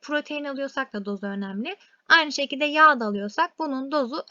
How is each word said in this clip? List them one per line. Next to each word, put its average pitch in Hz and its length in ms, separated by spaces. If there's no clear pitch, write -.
Protein 294 420
alıyorsak 269 480
da 202 120
dozu 202 220
önemli. 202 500
Aynı 311 240
şekilde 277 320
yağ 294 360
da 226 40
alıyorsak 208 540
bunun 277 340
dozu 285 380